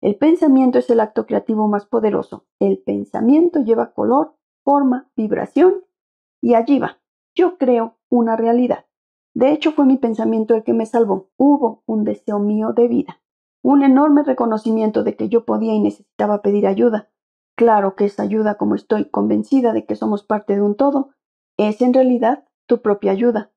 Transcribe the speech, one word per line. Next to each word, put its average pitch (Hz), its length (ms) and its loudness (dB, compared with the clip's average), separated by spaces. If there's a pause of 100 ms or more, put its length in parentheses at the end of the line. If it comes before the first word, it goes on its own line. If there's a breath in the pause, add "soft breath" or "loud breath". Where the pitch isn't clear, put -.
El 208 140 -2
pensamiento 269 600 2
es 247 120 -2
el 226 100 2
acto 214 260 -4
creativo 214 420 -2
más 208 180 -4
poderoso. - 580 -4 (160)
El 196 180 0
pensamiento 233 800 0
lleva 226 320 -2
color, 254 440 -2 (260)
forma, 269 540 0
vibración, 285 680 0 (580)
y 240 120 2
allí 247 240 2
va. - 200 -8 (360)
Yo 349 220 0
creo 240 400 -2 (140)
una 226 260 0
realidad. 233 480 0 (500)
De 262 180 2
hecho, 311 200 -2
fue 294 120 0
mi 262 120 4
pensamiento 220 580 -2
el 220 100 -4
que 233 100 -2
me 226 120 -2
salvó. 208 500 -2
Hubo 277 500 0
un 214 180 -4
deseo 208 340 -6
mío 214 340 -2
de 233 160 2
vida, - 320 -4 (420)
un 277 200 4
enorme 285 400 4
reconocimiento 220 800 -2
de 214 140 -4
que 220 120 -6
yo 233 160 0
podía 220 280 -2
y 214 80 0
necesitaba 208 600 -4
pedir 202 240 0
ayuda. 214 440 0 (460)
Claro 208 400 2
que 208 80 -2
esa 202 180 -4
ayuda, 214 340 -2
como - 180 -2
estoy 208 320 -4
convencida 226 680 -2
de 220 140 -4
que 214 100 -6
somos 214 260 -4
parte 208 320 -4
de 202 80 -2
un 208 120 0
todo, 277 360 -2 (480)
es 214 220 -2
en 247 140 2
realidad 254 500 2 (220)
tu - 160 -2
propia 202 300 0
ayuda. 214 440 -2